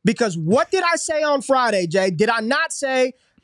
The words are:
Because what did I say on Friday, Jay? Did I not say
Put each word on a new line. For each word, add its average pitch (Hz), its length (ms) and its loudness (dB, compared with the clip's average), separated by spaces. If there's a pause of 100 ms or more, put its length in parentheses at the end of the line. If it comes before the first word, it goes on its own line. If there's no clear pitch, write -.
Because 208 320 0
what 190 340 0
did 381 140 2
I 339 120 2
say 302 260 -4
on 294 200 0
Friday, 226 440 0
Jay? 190 240 0
Did 185 180 0
I 226 120 0
not 285 320 -2
say 262 420 -2 (300)